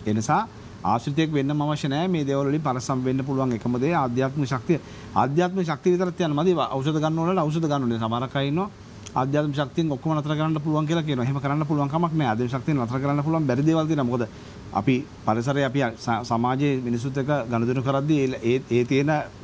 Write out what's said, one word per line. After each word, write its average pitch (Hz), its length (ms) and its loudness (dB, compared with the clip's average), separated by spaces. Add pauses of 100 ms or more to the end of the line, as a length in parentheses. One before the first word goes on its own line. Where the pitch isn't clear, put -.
ඒ 107 120 0
නිසා 147 280 2 (400)
ආශ්‍රිතයෙක් 143 500 0
වෙන්නම 147 300 0
අවශ්‍ය 151 260 -2
නෑ. 151 200 0
මේ 165 160 2
දේවල් 139 240 0
වලින් 151 120 2
පරිස්සම් 127 420 -2
වෙන්න 131 220 0
පුළුවන් 135 280 0
එකම 123 260 0
දේ 143 160 2
ආධ්‍යාත්මික 131 540 0
ශක්තිය. 135 300 0 (340)
ආධ්‍යාත්මික 170 540 2
ශක්තිය 160 260 0
විතරක් 180 240 0
තියන්න 156 200 0
මදි. 175 160 4
ව-, 143 160 2
ඖෂධ 143 320 0
ගන්න 160 180 0
ඕන 165 100 0
වලට 185 120 2
ඖෂධ 156 260 0
ගන්න 143 160 2
ඕනේ. 117 160 0
සමහරක් 117 380 -2
අය 139 120 0
ඉන්නවා 175 200 0 (440)
ආධ්‍යාත්මික 139 440 0
ශක්තියෙන් 151 360 -2
ඔක්කොම 147 200 -2
නතර 151 220 0
කරන්න 156 260 0
පුළුවන් 151 260 0
කියලා 165 160 0
කියනවා. 139 220 0
එහෙම 139 160 0
කරන්න 147 240 0
පුළුවන් 143 240 0
කමක් 160 240 0
නෑ. 156 160 2
ආධ්‍යාත්මික 117 240 0
ශක්තිය 135 220 -2
නතර 127 260 0
කරන්න 143 240 0
පුළුවන් 160 220 0
බැරි 127 160 2
දේවල් 160 240 4
තියෙනවා. 151 180 0
මොකද 120 200 0 (460)
අපි 107 240 2 (280)
පරිසරය, 120 420 0
අපි 131 160 0 (120)
ස-, 113 320 -2
සමාජයේ 131 560 0
මිනිසුත් 120 360 -2
එක්ක 139 140 -2 (160)
ගනුදෙනු 120 360 0
කරද්දී 139 380 2
ඒ, 131 220 0
ඒ, 127 260 2
ඒ 120 160 4
තියෙන 139 260 2 (340)